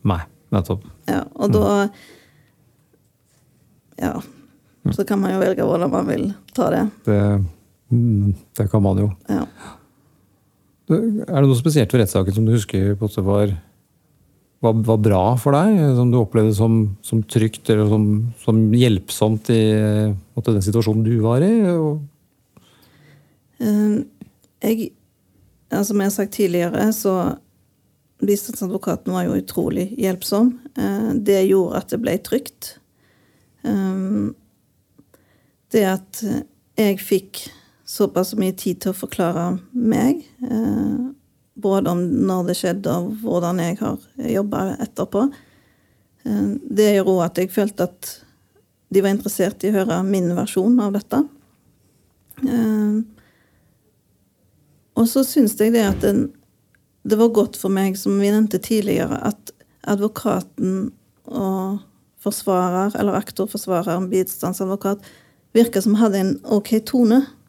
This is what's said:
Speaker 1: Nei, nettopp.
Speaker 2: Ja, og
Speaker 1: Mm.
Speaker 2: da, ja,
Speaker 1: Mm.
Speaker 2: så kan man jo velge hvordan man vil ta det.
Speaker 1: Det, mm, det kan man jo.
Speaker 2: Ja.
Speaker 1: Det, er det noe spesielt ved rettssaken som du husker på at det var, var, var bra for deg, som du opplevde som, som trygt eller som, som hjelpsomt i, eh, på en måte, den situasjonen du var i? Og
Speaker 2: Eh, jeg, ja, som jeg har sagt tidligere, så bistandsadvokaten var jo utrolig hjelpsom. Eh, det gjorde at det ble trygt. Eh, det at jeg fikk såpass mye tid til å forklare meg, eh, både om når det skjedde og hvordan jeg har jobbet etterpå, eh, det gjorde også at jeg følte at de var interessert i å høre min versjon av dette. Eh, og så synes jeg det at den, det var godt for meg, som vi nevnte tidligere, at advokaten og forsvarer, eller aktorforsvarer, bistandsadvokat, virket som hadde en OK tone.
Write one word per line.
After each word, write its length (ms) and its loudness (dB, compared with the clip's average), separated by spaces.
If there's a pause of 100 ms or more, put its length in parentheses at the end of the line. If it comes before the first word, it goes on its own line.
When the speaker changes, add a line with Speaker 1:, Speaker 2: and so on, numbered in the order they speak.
Speaker 1:
Nei, 160 0 (320)
nettopp. 320 -2 (240)
Speaker 2:
Ja, 160 -2 (100)
og 160 -2
Speaker 1:
Mm. 20 4
Speaker 2:
da, 360 2 (2000)
ja, 220 -6 (640)
Speaker 1:
Mm. 100 0
Speaker 2:
så 120 -2
kan 140 0
man 120 0
jo 80 -2
velge 240 0
hvordan 260 0
man 160 0
vil 280 -2 (200)
ta 160 0
det. 140 0 (200)
Speaker 1:
Det, 400 2 (460)
mm, 440 2 (200)
det 160 -2
kan 120 2
man 160 2
jo. 120 2 (180)
Speaker 2:
Ja. 180 -2 (1400)
Speaker 1:
Det, 80 4 (320)
er 140 0
det 60 6
noe 80 4
spesielt 360 2
ved 80 4
rettssaken 340 0
som 120 2
du 60 4
husker 440 0
på 80 -4
at 120 -6
det 80 -2
var, 260 2 (1120)
var, 100 4
var 260 2
bra 380 4
for 160 0
deg, 240 4 (200)
som 140 4
du 80 4
opplevde 360 2
som, 480 2
som 200 -2
trygt 460 0
eller 200 4
som, 500 2
som 340 4
hjelpsomt 800 2
i, 220 4
eh, 360 2
på 60 0
en 220 -10
måte, 180 0
den 80 2
situasjonen 420 2
du 160 2
var 220 2
i? 100 2 (140)
Og 340 0 (1600)
Speaker 2:
Eh, 440 2 (580)
jeg, 300 -2 (800)
ja, 120 -2
som 160 -2
jeg 80 0
har 80 0
sagt 180 -4
tidligere, 600 0
så 220 -2 (1080)
bistandsadvokaten 920 -4
var 140 -2
jo 80 -2
utrolig 540 -4 (100)
hjelpsom. 540 0 (260)
Eh, 360 -2
det 340 2
gjorde 280 2
at 140 -6
det 100 -4
ble 180 -2
trygt. 500 -6 (960)
Eh, 640 -2 (1400)
det 120 4
at 380 -4 (560)
jeg 240 0
fikk 400 -4 (460)
såpass 500 -2
mye 160 -2
tid 260 -4
til 140 -4
å 60 -12
forklare 480 -4 (240)
meg, 500 0 (160)
eh, 720 -4 (460)
både 340 -2
om 140 -2 (240)
når 180 -2
det 100 -2
skjedde 380 -4
og 160 -4 (140)
hvordan 340 -2
jeg 220 -4
har 180 -6 (380)
jobbet 440 -4
etterpå, 460 -4 (960)
eh, 240 -2 (140)
det 320 4
gjorde 160 4
også 160 2
at 160 -2
jeg 80 -2
følte 400 -2
at 240 -16 (760)
de 120 4
var 80 2
interessert 540 -2
i 80 0
å 100 2
høre 220 -2
min 320 0
versjon 440 2
av 140 -2
dette. 300 -2 (1120)
Eh, 600 0 (2000)
og 100 4
så 160 2
synes 320 2
jeg 160 2
det 160 2
at 160 -2
den, 220 0 (800)
det 120 0
var 140 4
godt 260 0
for 140 -4
meg, 260 0
som 220 -2
vi 120 2
nevnte 280 2
tidligere, 640 -2
at 300 -6 (320)
advokaten 1040 -4 (380)
og 520 -6 (420)
forsvarer, 800 -2
eller 160 0
aktorforsvarer, 960 -4
bistandsadvokat, 960 -4 (500)
virket 300 2
som 100 2
hadde 240 2
en 140 0 (120)
OK 280 0 (120)
tone. 360 4 (280)